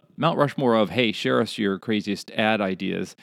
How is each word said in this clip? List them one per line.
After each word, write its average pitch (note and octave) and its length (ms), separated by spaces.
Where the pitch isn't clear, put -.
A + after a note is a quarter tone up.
Mount D#3+ 200
Rushmore C3+ 380
of, G#2 140
"Hey, A2 240
share B2+ 260
us A2+ 180
your G2 220
craziest G#2 520
ad A2 280
ideas." F#2+ 640